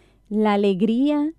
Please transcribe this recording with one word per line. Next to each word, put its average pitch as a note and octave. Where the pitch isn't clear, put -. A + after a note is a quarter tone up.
la G#3+
alegría, A3+